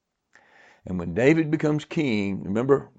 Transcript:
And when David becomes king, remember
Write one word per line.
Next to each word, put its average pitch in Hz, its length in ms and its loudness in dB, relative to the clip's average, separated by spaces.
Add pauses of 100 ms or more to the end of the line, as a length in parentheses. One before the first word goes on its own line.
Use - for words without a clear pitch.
(880)
And 90 120 -6
when 85 160 -6
David 147 360 4
becomes 151 340 0
king, 104 600 -2
remember 127 540 0